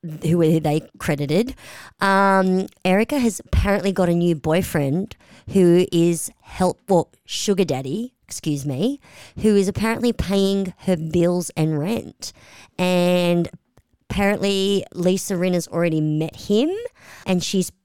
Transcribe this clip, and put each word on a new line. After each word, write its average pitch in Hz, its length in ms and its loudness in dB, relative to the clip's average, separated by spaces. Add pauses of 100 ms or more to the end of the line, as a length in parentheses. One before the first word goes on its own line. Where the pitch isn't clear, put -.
who, 165 400 -2
who 160 160 4
they 151 240 0 (160)
credited. 151 560 -2 (460)
Um, 190 680 4 (180)
Erica 214 360 2
has 226 180 0
apparently 196 540 0
got 180 160 2
a 170 60 2
new 170 200 2
boyfriend 156 800 -2 (340)
who 180 420 6
is 170 360 2 (120)
help, - 480 -4
well, 180 240 2 (120)
sugar 196 400 -2
daddy, 139 480 -6 (140)
excuse 143 400 -6
me, 180 320 -2 (440)
who 214 120 4
is 196 140 2
apparently 226 440 -2
paying 196 680 -2
her 185 180 -2
bills 170 600 -2
and 156 220 0
rent. - 540 -8 (480)
And 175 680 2 (600)
apparently 196 840 0
Lisa 185 420 -2
Rinna's 180 340 -2
already 170 320 0
met 151 360 -2
him 240 340 0 (560)
and 180 180 0
she's - 260 -2 (140)